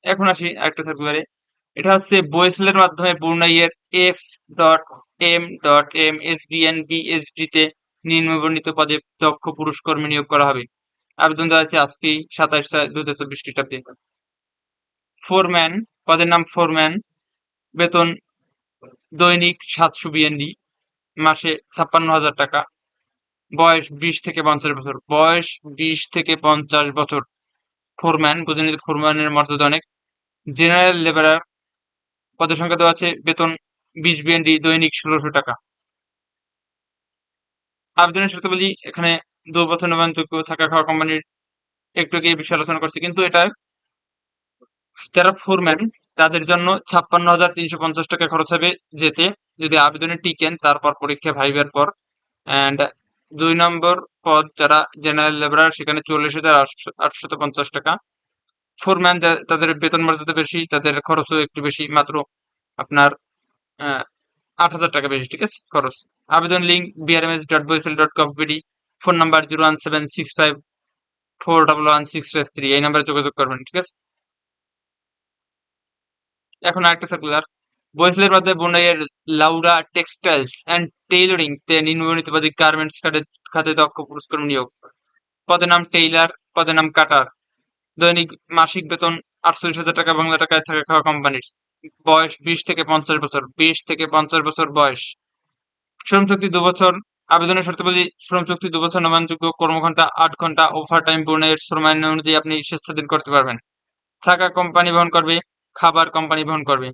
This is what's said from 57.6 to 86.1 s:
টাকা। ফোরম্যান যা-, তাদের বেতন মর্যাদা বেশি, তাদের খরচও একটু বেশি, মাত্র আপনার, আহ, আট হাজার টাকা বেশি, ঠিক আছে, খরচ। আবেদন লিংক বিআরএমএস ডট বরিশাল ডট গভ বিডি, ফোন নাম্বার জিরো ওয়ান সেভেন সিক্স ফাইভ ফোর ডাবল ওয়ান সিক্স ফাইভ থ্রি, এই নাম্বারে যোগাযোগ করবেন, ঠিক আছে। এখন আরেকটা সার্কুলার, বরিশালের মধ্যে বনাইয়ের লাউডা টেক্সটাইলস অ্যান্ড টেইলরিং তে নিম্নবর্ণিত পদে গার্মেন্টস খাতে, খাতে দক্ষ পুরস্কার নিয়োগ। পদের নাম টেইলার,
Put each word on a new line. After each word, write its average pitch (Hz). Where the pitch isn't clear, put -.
টাকা। 143
ফোরম্যান 180
যা-, 165
তাদের 160
বেতন 160
মর্যাদা 156
বেশি, 160
তাদের 143
খরচও 156
একটু -
বেশি, 147
মাত্র 143
আপনার, 143
আহ, 143
আট 170
হাজার 165
টাকা 143
বেশি, 127
ঠিক -
আছে, -
খরচ। 135
আবেদন 170
লিংক 175
বিআরএমএস 165
ডট 156
বরিশাল 156
ডট 151
গভ 151
বিডি, 151
ফোন 175
নাম্বার 160
জিরো 156
ওয়ান 156
সেভেন 151
সিক্স 156
ফাইভ 151
ফোর 165
ডাবল 151
ওয়ান 151
সিক্স 156
ফাইভ 147
থ্রি, 139
এই 143
নাম্বারে 147
যোগাযোগ 143
করবেন, 131
ঠিক 175
আছে। -
এখন 180
আরেকটা 170
সার্কুলার, 156
বরিশালের 180
মধ্যে 185
বনাইয়ের 175
লাউডা 165
টেক্সটাইলস 160
অ্যান্ড 170
টেইলরিং 180
তে 160
নিম্নবর্ণিত 160
পদে 156
গার্মেন্টস 156
খাতে, 156
খাতে 160
দক্ষ 151
পুরস্কার 147
নিয়োগ। 131
পদের 175
নাম 170
টেইলার, 165